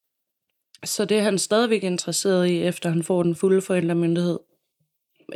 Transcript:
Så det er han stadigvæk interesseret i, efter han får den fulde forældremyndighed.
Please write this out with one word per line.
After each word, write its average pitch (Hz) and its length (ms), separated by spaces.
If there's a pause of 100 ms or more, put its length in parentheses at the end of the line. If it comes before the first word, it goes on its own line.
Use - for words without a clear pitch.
(840)
Så - 220
det 208 120
er 214 40
han 202 160
stadigvæk 220 460
interesseret 180 640
i, 170 140
efter 175 280
han 165 140
får 175 200
den 170 120
fulde 190 260
forældremyndighed. 170 800 (960)